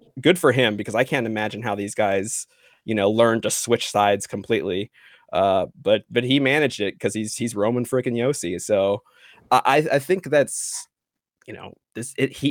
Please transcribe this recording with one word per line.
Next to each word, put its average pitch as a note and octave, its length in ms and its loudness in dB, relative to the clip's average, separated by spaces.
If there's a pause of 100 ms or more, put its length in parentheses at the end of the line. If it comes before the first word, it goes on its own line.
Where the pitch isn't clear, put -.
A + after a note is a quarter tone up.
(220)
good F3 160 6
for C#3 140 4
him, A#2 240 2
because G#2 180 -6
I A#2+ 100 2
can't C3 220 -2
imagine G#2+ 380 -4
how G#2+ 100 -2
these G2+ 220 -6
guys, G2 500 -2 (380)
you A2 100 -4
know, G#2 160 4
learn A2+ 320 4
to G#2+ 80 -2
switch - 400 -2
sides G2+ 380 2
completely. G2 640 -4 (420)
Uh, F#2+ 320 2 (160)
but, G2+ 300 2
but A#2+ 120 2
he C3+ 160 2
managed C#3 400 2
it G2 200 -4
'cause A2 160 -2
he's, A2 200 -6
he's A2+ 200 -6
Roman A#2+ 300 0
frickin' B2+ 280 -2
Josi. A#2 480 -2
So G2+ 400 0 (500)
I, B2+ 140 4
I, D3 300 2
I C#3+ 40 0
think F3+ 300 -2
that's, - 580 -2 (580)
you A2 80 -16
know, - 200 -16 (200)
this, A#2 240 -10
it, C3+ 140 0
he, C#3 200 -4